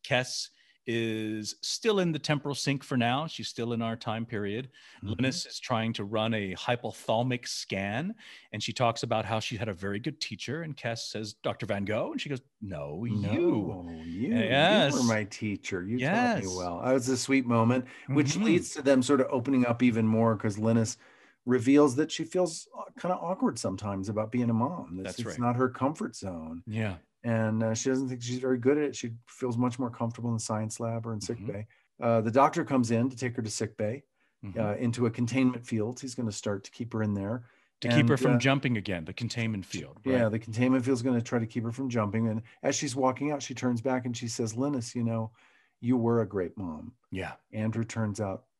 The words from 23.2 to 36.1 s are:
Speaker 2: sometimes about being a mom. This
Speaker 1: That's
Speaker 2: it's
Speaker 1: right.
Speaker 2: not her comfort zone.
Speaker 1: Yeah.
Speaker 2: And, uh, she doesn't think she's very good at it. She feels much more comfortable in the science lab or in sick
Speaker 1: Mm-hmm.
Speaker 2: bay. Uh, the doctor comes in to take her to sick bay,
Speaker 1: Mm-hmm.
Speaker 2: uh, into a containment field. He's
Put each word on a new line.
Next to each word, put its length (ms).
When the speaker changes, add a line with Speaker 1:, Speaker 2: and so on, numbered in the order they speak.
Speaker 2:
sometimes 500
about 220
being 180
a 40
mom. 440
This 80
Speaker 1:
That's 140
Speaker 2:
it's 80
Speaker 1:
right. 120
Speaker 2:
not 180
her 120
comfort 460
zone. 500
Speaker 1:
Yeah. 300
Speaker 2:
And, 380
uh, 100
she 160
doesn't 200
think 120
she's 180
very 180
good 200
at 80
it. 100
She 160
feels 300
much 200
more 120
comfortable 400
in 60
the 60
science 380
lab 260
or 80
in 80
sick 160
Speaker 1:
Mm-hmm. 140
Speaker 2:
bay. 160
Uh, 200
the 100
doctor 340
comes 260
in 180
to 80
take 180
her 60
to 80
sick 280
bay, 260
Speaker 1:
Mm-hmm. 140
Speaker 2:
uh, 160
into 300
a 60
containment 540
field. 340
He's 160